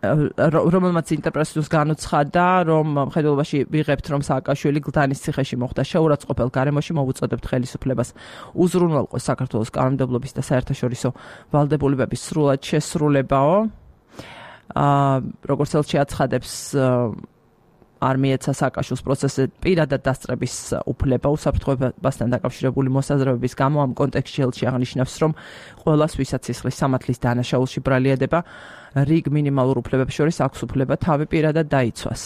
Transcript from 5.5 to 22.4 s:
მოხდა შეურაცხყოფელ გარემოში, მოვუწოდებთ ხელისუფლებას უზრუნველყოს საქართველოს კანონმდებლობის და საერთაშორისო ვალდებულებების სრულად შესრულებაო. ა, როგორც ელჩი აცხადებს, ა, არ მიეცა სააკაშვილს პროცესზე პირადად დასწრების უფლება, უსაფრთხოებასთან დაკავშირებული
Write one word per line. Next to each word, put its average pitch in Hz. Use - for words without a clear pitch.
მოხდა 127
შეურაცხყოფელ 147
გარემოში, 143
მოვუწოდებთ 131
ხელისუფლებას 123
უზრუნველყოს 165
საქართველოს 120
კანონმდებლობის 131
და 139
საერთაშორისო 127
ვალდებულებების 139
სრულად 143
შესრულებაო. 147
ა, -
როგორც -
ელჩი 151
აცხადებს, 131
ა, 131
არ 131
მიეცა 135
სააკაშვილს 131
პროცესზე 135
პირადად 151
დასწრების 127
უფლება, 131
უსაფრთხოებასთან 135
დაკავშირებული 131